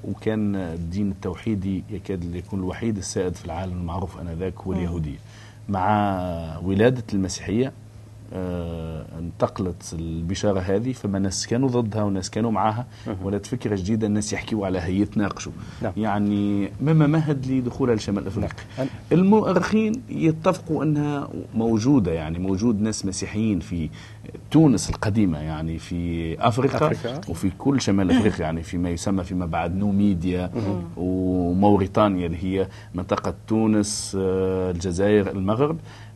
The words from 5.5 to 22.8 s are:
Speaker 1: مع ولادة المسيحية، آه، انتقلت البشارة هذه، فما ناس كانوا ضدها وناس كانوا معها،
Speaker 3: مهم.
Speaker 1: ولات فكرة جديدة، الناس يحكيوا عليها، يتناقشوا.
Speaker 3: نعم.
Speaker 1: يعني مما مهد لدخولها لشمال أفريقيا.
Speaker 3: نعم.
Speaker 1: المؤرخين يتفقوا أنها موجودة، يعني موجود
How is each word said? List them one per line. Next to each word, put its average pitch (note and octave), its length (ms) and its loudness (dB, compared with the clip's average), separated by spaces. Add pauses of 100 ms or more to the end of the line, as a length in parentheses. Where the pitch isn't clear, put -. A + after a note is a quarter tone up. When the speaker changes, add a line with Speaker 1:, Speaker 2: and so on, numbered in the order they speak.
Speaker 1:
مع F#2 920 0
ولادة A2 400 4 (100)
المسيحية، G2+ 600 -2 (600)
آه، E2+ 720 -6 (140)
انتقلت F2 760 -4
البشارة E2+ 640 -2
هذه، G2+ 340 0
فما G2+ 260 -2
ناس F#2+ 280 -2
كانوا B2+ 220 2
ضدها A2 340 0
وناس G2 260 -2
كانوا A2+ 220 0
معها، G#2+ 340 0 (220)
Speaker 3:
مهم. G#2+ 160 -4
Speaker 1:
ولات G2 220 -2
فكرة G#2+ 300 -2
جديدة، G#2+ 320 0
الناس G#2 260 0
يحكيوا G2+ 320 -2
عليها، F#2 220 0
يتناقشوا. G2+ 640 0 (300)
Speaker 3:
نعم. G#2+ 160 -4
Speaker 1:
يعني G2+ 760 0 (100)
مما D#3 260 6
مهد C#3+ 400 2
لدخولها B2+ 480 2
لشمال G2+ 320 -2
أفريقيا. G2 380 -4 (120)
Speaker 3:
نعم. C3 100 -2 (240)
Speaker 1:
المؤرخين G3 960 4
يتفقوا D#3+ 760 0
أنها D3 460 0 (240)
موجودة، A2+ 580 4
يعني E2 280 -2
موجود G2 420 2